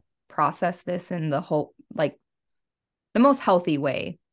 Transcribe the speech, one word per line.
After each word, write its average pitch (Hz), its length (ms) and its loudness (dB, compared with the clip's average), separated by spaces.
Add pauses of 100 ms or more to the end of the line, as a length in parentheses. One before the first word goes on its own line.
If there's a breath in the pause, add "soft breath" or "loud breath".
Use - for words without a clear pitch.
(280)
process 175 540 -2
this 180 300 -8
in 160 180 -4
the 143 100 0
whole, 151 320 -2 (220)
like, - 240 -2 (960)
the 214 60 4
most 269 180 6
healthy 175 400 2
way 139 400 -4 (140)